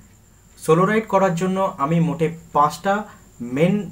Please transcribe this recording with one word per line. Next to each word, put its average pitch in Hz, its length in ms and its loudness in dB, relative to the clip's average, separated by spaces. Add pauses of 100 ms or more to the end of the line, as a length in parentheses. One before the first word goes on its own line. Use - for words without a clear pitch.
(580)
Solo 165 280 2
ride 220 220 0
করার 190 280 2
জন্য 190 420 -2
আমি 165 220 0
মোটে 151 380 -2 (160)
পাঁচটা 196 500 0 (380)
main 165 500 0